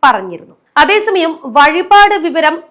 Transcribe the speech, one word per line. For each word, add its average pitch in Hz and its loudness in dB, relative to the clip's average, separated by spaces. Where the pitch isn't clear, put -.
പറഞ്ഞിരുന്നു. 190 -4
അതേസമയം 381 0
വഴിപാട് 359 2
വിവരം 320 -2